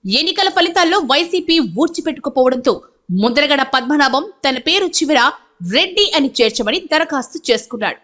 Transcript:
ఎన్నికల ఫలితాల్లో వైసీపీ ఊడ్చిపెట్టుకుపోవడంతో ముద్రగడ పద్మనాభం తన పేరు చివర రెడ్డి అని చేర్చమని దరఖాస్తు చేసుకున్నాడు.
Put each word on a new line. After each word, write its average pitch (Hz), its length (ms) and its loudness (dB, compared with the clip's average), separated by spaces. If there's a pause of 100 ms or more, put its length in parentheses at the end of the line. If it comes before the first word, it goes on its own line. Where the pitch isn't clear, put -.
ఎన్నికల 339 400 0
ఫలితాల్లో 349 500 2
వైసీపీ 330 600 0 (200)
ఊడ్చిపెట్టుకుపోవడంతో 269 1040 0 (280)
ముద్రగడ 262 520 2
పద్మనాభం 277 720 0 (160)
తన 262 100 -2
పేరు 359 280 0
చివర 285 460 2 (400)
రెడ్డి 370 440 2
అని 277 140 2 (100)
చేర్చమని 226 400 0
దరఖాస్తు 311 580 -2 (120)
చేసుకున్నాడు. 214 540 -4